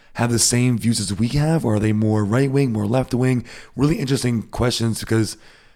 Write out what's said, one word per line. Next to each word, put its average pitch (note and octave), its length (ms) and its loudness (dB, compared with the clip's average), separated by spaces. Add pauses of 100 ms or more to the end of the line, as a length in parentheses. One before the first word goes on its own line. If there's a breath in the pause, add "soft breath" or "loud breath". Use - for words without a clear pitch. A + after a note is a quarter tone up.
(160 loud breath)
have A#2+ 140 0
the A#2 80 2
same B2 400 2
views A2+ 220 -2
as G2 140 -4
we A2 140 0
have, D3 360 0
or A2 120 2
are G2+ 40 2
they G#2+ 120 2
more G#2+ 300 2
right-wing, C3+ 480 2
more G#2+ 160 -2
left-wing? B2+ 580 0 (320 loud breath)
Really D3 220 2
interesting B2 440 -2
questions, A2+ 580 -2
because A2 360 -2 (400 soft breath)